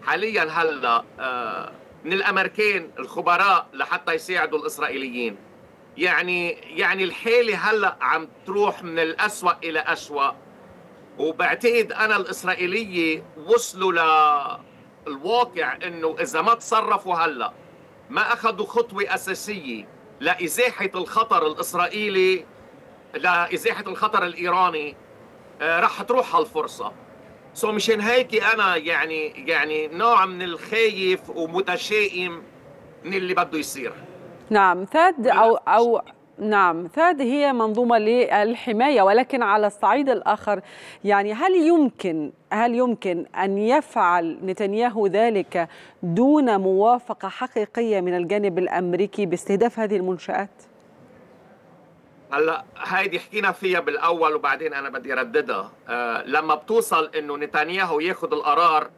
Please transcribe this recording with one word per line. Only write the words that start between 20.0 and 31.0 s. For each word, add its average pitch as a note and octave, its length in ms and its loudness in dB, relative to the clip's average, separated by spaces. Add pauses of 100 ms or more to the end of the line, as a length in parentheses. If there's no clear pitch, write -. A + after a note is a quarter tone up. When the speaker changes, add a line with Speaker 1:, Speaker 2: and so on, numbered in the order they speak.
Speaker 1:
لإزاحة F3+ 760 -2
الخطر F#3 520 0
الإسرائيلي، F#3 1000 0 (680)
لإزاحة F3 720 -2
الخطر G3+ 360 0
الإيراني، F3 720 -2 (680)
آه، E3 180 0
رح G#3 220 0
تروح A#3+ 340 0
هالفرصة. D3+ 560 -2 (640)
سو G#3+ 180 -2
مشان G#3+ 300 0
هيك A3+ 420 2
أنا G3+ 320 2
يعني، D#3 720 -4
يعني D#3 400 0
نوع G3 380 4
من F3+ 160 -8
الخايف F#3 880 -2